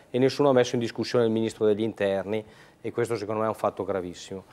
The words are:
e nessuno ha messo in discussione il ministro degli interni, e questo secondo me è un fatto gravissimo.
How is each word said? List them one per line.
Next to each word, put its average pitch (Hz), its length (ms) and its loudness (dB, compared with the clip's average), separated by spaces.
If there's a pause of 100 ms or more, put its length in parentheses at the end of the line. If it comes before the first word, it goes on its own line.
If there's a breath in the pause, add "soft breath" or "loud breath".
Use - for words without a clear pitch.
e 123 80 -2
nessuno 135 320 4
ha 135 40 6
messo 123 220 4
in 120 60 0
discussione 117 440 0
il 113 60 2
ministro 110 340 0
degli 104 160 4
interni, 101 640 -2 (360 soft breath)
e 110 120 -8
questo 117 260 -2
secondo 107 240 -4
me 110 60 0
è - 20 2
un 104 60 -2
fatto 104 280 -2
gravissimo. 92 680 -6